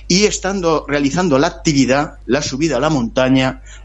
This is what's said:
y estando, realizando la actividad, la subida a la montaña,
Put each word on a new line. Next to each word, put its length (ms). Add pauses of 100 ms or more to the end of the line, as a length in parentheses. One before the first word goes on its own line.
y 160
estando, 640
realizando 500
la 100
actividad, 680 (100)
la 160
subida 360
a 20
la 100
montaña, 720 (240)